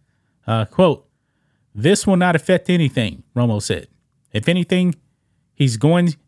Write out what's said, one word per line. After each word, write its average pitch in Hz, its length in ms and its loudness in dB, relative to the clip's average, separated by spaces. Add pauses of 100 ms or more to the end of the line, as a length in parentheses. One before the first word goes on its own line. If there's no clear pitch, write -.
(480)
Uh, 110 180 -2
quote, - 440 0 (680)
"This 160 320 0
will 196 80 2
not 180 200 2
affect 175 340 0
anything," 143 540 -2 (120)
Romo 117 260 -2
said. - 260 -6 (440)
"If 107 160 -4
anything, 180 480 0 (580)
he's 127 220 -2
going, 165 400 0 (120)